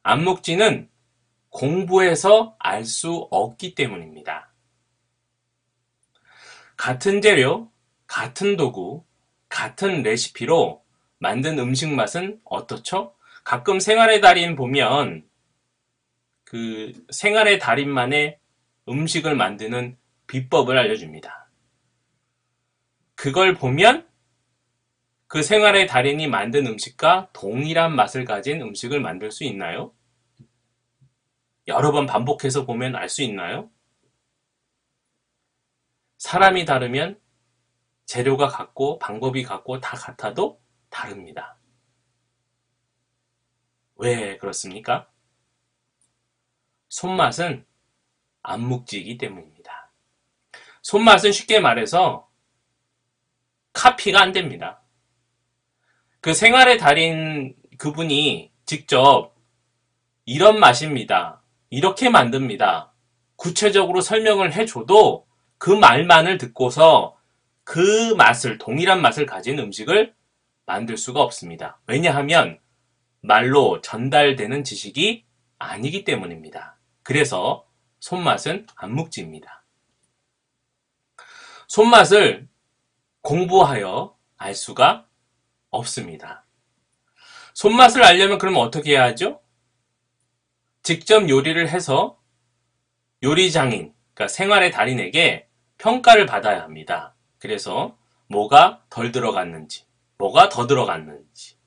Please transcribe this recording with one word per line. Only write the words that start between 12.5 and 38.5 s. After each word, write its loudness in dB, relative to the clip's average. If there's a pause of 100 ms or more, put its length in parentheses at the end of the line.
가끔 -2
생활의 2
달인 6
보면 -2 (1160)
그 -12 (200)
생활의 2
달인만의 -2 (500)
음식을 -4
만드는 -6 (300)
비법을 -2
알려줍니다. -6 (1700)
그걸 0
보면 2 (1200)
그 -4
생활의 4
달인이 -2
만든 -2
음식과 -2
동일한 -2
맛을 -2
가진 -6
음식을 -8
만들 -10
수 -14
있나요? -10 (1700)
여러 0
번 0
반복해서 -4
보면 -8
알 -10
수 -8
있나요? -10 (2500)
사람이 0
다르면 -4 (840)
재료가 -2
같고 -8